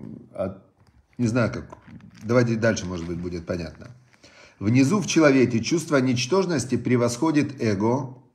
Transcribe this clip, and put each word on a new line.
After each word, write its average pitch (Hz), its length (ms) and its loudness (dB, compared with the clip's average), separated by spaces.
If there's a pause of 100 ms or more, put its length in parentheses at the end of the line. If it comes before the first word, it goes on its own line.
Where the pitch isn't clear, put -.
(340)
а, 95 260 -6 (600)
не 120 80 2
знаю, 113 240 0
как. 80 140 -8 (580)
Давайте 117 320 2
дальше, 107 300 0
может 90 200 -8
быть, 87 140 -6
будет 87 260 -8
понятно. 85 460 -10 (680)
Внизу 131 400 4
в 156 60 -2
человеке 135 540 4
чувство 156 380 -2
ничтожности 135 800 0
превосходит 127 840 0
эго. 113 560 -2 (180)